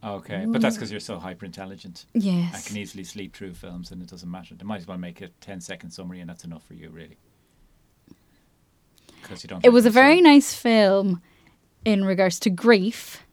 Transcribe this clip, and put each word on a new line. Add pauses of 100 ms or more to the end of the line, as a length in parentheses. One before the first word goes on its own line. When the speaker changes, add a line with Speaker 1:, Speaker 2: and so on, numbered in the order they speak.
Speaker 1:
Okay,
but
that's
Speaker 2:
Mm.
Speaker 1:
'cause
you're
so
hyper-intelligent.
Speaker 2:
Yes.
Speaker 1:
I
can
easily
sleep
through
films
and
it
doesn't
matter.
They
might
as
well
make
a (120)
ten-second
summary
and
that's
enough
for
you,
really. (2000)
'Cause
you
don't
Speaker 2:
It
Speaker 1:
think
Speaker 2:
was
a
Speaker 1:
it's
Speaker 2:
very
Speaker 1:
so
Speaker 2:
nice
film (640)
in
regards
to
grief.